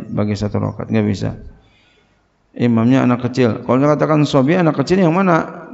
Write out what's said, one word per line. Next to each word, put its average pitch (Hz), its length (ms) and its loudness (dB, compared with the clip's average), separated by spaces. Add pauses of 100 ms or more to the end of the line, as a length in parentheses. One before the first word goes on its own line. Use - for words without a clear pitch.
bagi 104 260 -2
satu 101 280 -4
rakaat, 104 280 -8
enggak 107 160 0
bisa. 107 240 -4 (1200)
Imamnya 120 480 2
anak 123 240 0
kecil. 120 400 0
Kalau 123 160 2
saya 147 160 2
katakan 151 240 2
sobi, 139 320 2
anak 156 240 0
kecil 160 240 0
yang 156 80 4
mana? 180 640 0